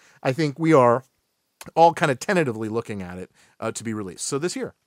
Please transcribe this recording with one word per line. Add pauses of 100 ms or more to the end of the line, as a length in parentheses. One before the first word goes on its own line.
(220)
I
think
we
are (680)
all
kind
of
tentatively
looking
at
it, (300)
uh,
to
be
released.
So
this
year. (120)